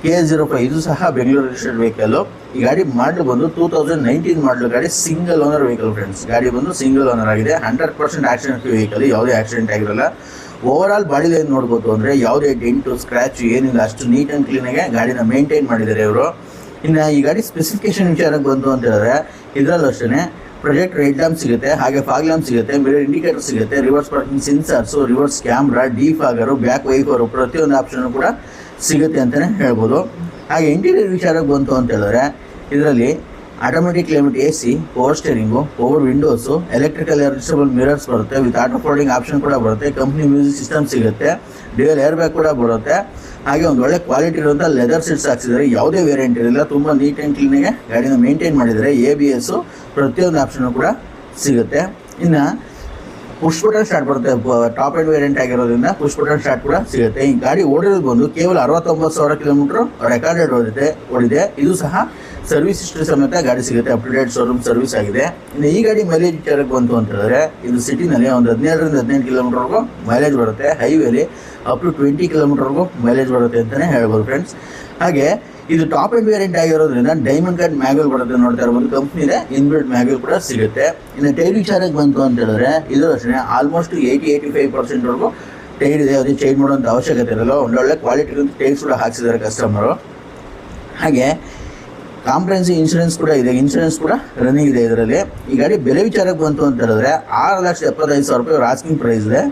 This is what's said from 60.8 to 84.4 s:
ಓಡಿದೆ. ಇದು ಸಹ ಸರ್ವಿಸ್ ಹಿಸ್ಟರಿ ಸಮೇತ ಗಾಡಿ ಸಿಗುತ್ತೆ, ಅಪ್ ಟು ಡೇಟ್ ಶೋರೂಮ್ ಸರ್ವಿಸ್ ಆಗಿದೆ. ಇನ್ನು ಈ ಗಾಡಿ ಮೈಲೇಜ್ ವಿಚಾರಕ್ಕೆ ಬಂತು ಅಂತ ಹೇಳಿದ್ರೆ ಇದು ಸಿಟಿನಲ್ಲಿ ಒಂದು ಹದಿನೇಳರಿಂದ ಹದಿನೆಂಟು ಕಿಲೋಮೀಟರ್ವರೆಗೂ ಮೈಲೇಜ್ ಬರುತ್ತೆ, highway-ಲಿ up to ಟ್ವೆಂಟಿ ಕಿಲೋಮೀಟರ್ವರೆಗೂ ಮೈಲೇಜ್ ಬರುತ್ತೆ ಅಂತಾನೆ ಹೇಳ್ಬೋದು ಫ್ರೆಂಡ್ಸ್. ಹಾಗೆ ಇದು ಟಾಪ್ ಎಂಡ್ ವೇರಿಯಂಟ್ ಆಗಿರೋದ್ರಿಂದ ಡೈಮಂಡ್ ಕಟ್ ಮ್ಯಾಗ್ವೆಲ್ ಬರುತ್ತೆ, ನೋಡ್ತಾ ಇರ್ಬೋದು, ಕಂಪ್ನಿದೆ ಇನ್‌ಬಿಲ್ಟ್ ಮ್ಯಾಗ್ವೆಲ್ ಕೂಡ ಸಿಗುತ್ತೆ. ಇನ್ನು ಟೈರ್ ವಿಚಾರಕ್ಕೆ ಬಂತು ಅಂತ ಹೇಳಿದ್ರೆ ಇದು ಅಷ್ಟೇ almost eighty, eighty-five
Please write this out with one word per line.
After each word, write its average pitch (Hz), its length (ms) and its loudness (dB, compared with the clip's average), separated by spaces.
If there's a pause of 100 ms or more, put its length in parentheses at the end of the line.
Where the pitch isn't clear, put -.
ಓಡಿದೆ. 123 260 2 (220)
ಇದು 180 100 2 (100)
ಸಹ 147 120 -4 (560)
ಸರ್ವಿಸ್ 165 320 0
ಹಿಸ್ಟರಿ 156 260 -6
ಸಮೇತ 143 260 2 (120)
ಗಾಡಿ 123 200 0
ಸಿಗುತ್ತೆ, 120 280 0
ಅಪ್ 113 100 -2
ಟು 127 100 -6
ಡೇಟ್ 127 200 0
ಶೋರೂಮ್ 120 220 0 (100)
ಸರ್ವಿಸ್ 120 320 0
ಆಗಿದೆ. 104 260 0 (300)
ಇನ್ನು 147 200 0
ಈ 208 100 2
ಗಾಡಿ 220 240 2
ಮೈಲೇಜ್ 165 300 2
ವಿಚಾರಕ್ಕೆ 139 380 0
ಬಂತು 120 220 2
ಅಂತ 107 140 -2
ಹೇಳಿದ್ರೆ 110 260 2 (280)
ಇದು 123 180 0
ಸಿಟಿನಲ್ಲಿ 131 520 0
ಒಂದು 120 160 4
ಹದಿನೇಳರಿಂದ 151 480 0
ಹದಿನೆಂಟು 123 280 0
ಕಿಲೋಮೀಟರ್ವರೆಗೂ 123 500 0 (300)
ಮೈಲೇಜ್ 139 320 2
ಬರುತ್ತೆ, 113 260 -2 (140)
highway-ಲಿ 135 420 2 (480)
up 143 140 -2
to 170 140 2
ಟ್ವೆಂಟಿ 143 340 2
ಕಿಲೋಮೀಟರ್ವರೆಗೂ 143 500 2 (220)
ಮೈಲೇಜ್ 127 320 2
ಬರುತ್ತೆ 120 260 2
ಅಂತಾನೆ 139 300 -2
ಹೇಳ್ಬೋದು 110 360 2
ಫ್ರೆಂಡ್ಸ್. 143 240 -4 (500)
ಹಾಗೆ 175 240 2 (460)
ಇದು 160 100 2 (100)
ಟಾಪ್ 160 240 0
ಎಂಡ್ 220 140 2
ವೇರಿಯಂಟ್ 190 300 0
ಆಗಿರೋದ್ರಿಂದ 156 500 2 (180)
ಡೈಮಂಡ್ 170 320 2
ಕಟ್ 165 220 0
ಮ್ಯಾಗ್ವೆಲ್ 143 320 2
ಬರುತ್ತೆ, 123 300 0
ನೋಡ್ತಾ 120 200 0
ಇರ್ಬೋದು, 120 320 2
ಕಂಪ್ನಿದೆ 143 400 0 (200)
ಇನ್‌ಬಿಲ್ಟ್ 143 360 2
ಮ್ಯಾಗ್ವೆಲ್ 123 320 2
ಕೂಡ 156 100 0 (140)
ಸಿಗುತ್ತೆ. 117 360 0 (320)
ಇನ್ನು 143 220 2
ಟೈರ್ 185 220 2
ವಿಚಾರಕ್ಕೆ 180 400 0
ಬಂತು 139 260 4
ಅಂತ 120 160 2
ಹೇಳಿದ್ರೆ 110 280 2 (260)
ಇದು 156 180 4
ಅಷ್ಟೇ 120 240 -2 (180)
almost 165 360 0 (180)
eighty, 147 240 0
eighty-five 143 420 0